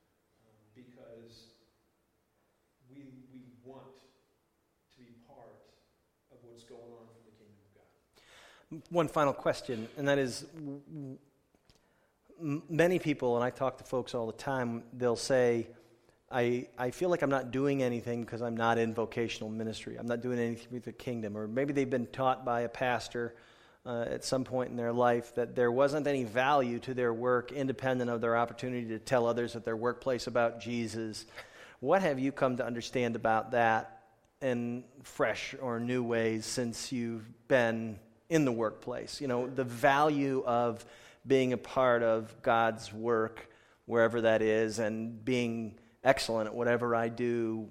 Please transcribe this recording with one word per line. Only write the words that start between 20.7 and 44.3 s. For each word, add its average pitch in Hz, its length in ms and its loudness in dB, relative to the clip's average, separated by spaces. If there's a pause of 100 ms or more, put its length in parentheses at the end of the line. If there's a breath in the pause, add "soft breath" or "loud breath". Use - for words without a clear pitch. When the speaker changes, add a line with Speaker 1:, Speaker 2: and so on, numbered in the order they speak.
Speaker 2:
with 123 120 -10
the 117 100 -12
kingdom." 110 440 -6
Or 107 100 -6
maybe 135 260 -2
they've 135 160 0
been 123 180 -2
taught 131 360 0
by 120 180 0
a 117 80 -2
pastor, 120 640 -2 (500 loud breath)
uh, 117 220 -4
at - 160 -6
some 131 200 0
point 127 260 -2
in 123 60 -10
their 117 180 -2
life 120 420 2
that 120 200 -2
there 120 160 4
wasn't 139 360 2
any 135 160 0
value 123 560 2
to 131 140 -8
their 120 200 2
work 123 380 0
independent 131 580 0
of 117 120 -2
their 117 160 4
opportunity 120 500 -2
to 110 120 -6
tell 120 280 2
others 117 280 0
at 107 100 -8
their 113 100 -2
workplace 120 500 -2
about 117 340 2
Jesus. 113 680 -6 (560 loud breath)
What 165 200 2
have 151 160 2
you 135 140 0
come 127 260 0
to 120 80 -2
understand 120 520 -2
about 110 340 2
that 113 520 2 (380)
in 123 440 -2 (180)
fresh - 580 -2
or 117 200 -4
new 123 200 0
ways 113 440 0
since - 480 -6
you've 117 360 -6 (200)
been 113 500 2 (300)
in 160 160 4
the 123 80 2
workplace? 117 640 -6
You 143 80 -6
know, 123 200 -2
the 131 180 -2
value 139 800 2
of 120 400 0 (420 loud breath)
being 127 240 4
a 120 60 0
part 123 440 2
of 113 400 0
God's 113 520 2
work, 110 560 -2 (360 soft breath)
wherever 113 360 4
that 110 200 6